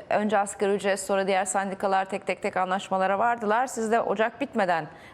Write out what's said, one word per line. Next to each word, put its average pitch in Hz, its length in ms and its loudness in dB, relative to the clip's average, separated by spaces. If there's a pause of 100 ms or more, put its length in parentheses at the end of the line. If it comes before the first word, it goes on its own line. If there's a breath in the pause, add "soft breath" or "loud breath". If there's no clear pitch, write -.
(220)
önce 208 160 2
asgari 202 360 0
ücret 196 260 0
sonra 196 280 0
diğer 190 180 2
sendikalar 196 640 0
tek 196 180 -6
tek 185 140 -4
tek 196 160 -4
anlaşmalara 190 600 0
vardılar. 233 480 0
Siz 226 240 -4
de 226 100 4
Ocak 220 400 0
bitmeden 180 440 0 (280 loud breath)